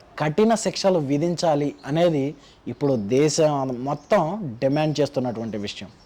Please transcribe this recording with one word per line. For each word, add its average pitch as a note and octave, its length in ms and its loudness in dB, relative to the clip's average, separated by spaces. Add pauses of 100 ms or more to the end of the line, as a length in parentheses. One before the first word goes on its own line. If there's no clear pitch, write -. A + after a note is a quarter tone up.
(200)
కఠిన G#3+ 360 2
శిక్షలు F#3+ 440 0
విధించాలి D3 760 0 (100)
అనేది D3+ 500 0 (320)
ఇప్పుడు C3+ 280 0
దేశం C#3 720 2
మొత్తం D3 960 -2
డిమాండ్ D3 380 0
చేస్తున్నటువంటి A#2 580 -4
విషయం. G2+ 320 -10 (160)